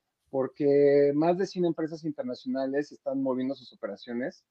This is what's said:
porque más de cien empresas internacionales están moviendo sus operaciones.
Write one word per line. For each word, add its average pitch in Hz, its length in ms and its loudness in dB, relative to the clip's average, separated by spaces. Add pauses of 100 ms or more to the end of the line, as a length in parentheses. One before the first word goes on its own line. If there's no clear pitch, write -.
(300)
porque 143 840 4
más 165 220 2
de 190 100 -2
cien 180 200 -2
empresas 160 380 -4
internacionales 135 880 -4
están 135 300 -6
moviendo 131 320 -2
sus 131 200 -20
operaciones. 120 760 -10